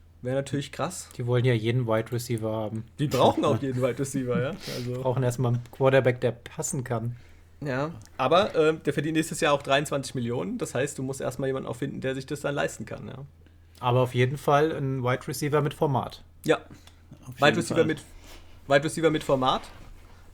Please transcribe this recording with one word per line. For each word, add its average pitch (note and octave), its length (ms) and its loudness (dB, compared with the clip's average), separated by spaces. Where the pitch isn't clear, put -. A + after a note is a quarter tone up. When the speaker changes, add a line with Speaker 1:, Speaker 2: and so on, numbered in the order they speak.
Speaker 1:
Wär B2 120 -4
natürlich C#3 380 -4
krass. - 460 -6
Speaker 2:
Die A#2+ 80 -6
wollen B2 180 2
ja B2+ 80 6
jeden A#2 340 2
Wide A2 240 2
Receiver A2+ 400 -4
haben. A2 360 -4
Speaker 1:
Die D3 100 0
brauchen F#3+ 360 4
auch D3 160 2
jeden B2+ 220 -2
Wide B2 160 0
Receiver, B2+ 420 -2
ja. A#2+ 120 -2
Also B2 280 -4
Speaker 2:
Brauchen C3 200 0
erstmal B2 300 2
einen A#2+ 180 0
Quarterback, C3 520 4
der A#2+ 100 2
passen - 500 -6
kann. A#2+ 320 -4
Speaker 1:
Ja, C#3+ 300 -4
aber, E3 380 4
ähm, D#3 300 2
der D3 100 0
verdient D#3+ 220 0
nächstes D#3 240 -2
Jahr D3+ 120 4
auch C#3+ 100 2
dreiundzwanzig C#3 520 0
Millionen. C#3 420 -2
Das - 180 -6
heißt, C#3+ 240 -2
du C3+ 40 -4
musst C3 180 -6
erstmal C3+ 280 -4
jemanden C3+ 200 -4
auch A#2+ 80 -6
finden, C3+ 240 -6
der C3 140 -2
sich C3+ 100 -8
das C#3+ 160 -8
dann C#3+ 140 -4
leisten - 320 -4
kann, - 200 -10
ja. B2+ 120 -12
Speaker 2:
Aber B2 200 4
auf B2 140 2
jeden B2+ 240 2
Fall D3+ 340 4
ein C3+ 320 -4
Wide B2+ 240 -2
Receiver D3 320 0
mit D3 140 0
Format. C3+ 500 -2
Speaker 1:
Ja. D#3 120 4
Speaker 3:
Auf - 800 -14
Speaker 1:
Wide C#3 100 4
Speaker 3:
jeden D3 100 6
Speaker 1:
Receiver E3 240 0
Speaker 3:
Fall. D#3 60 6
Speaker 1:
mit, D#3 160 -2
Wide C#3+ 180 4
Receiver D#3+ 260 2
mit D3 140 0
Format. C#3 380 2